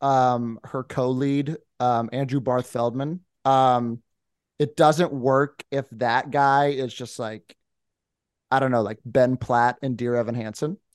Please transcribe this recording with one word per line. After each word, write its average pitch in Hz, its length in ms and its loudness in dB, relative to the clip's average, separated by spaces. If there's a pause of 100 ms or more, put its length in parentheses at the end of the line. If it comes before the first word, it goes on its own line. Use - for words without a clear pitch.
um, 123 600 2
her 131 200 -8
co-lead, 139 720 -2 (240)
um, 117 320 0
Andrew 135 280 -4
Barth 123 280 -2
Feldman, 131 520 -4 (240)
um, 123 580 2 (560)
it 147 180 -2
doesn't 156 360 4
work 135 580 0
if 135 220 -4
that 120 380 0
guy 139 380 4
is 131 260 -4
just - 240 -14
like, 110 380 -12 (920)
I 135 100 2
don't 131 100 0
know, 120 120 2
like 107 220 -6
Ben 127 320 2
Platt 120 460 2
and 131 140 -4
Dear 120 200 -2
Evan 117 180 -2
Hansen, 120 440 -8 (160)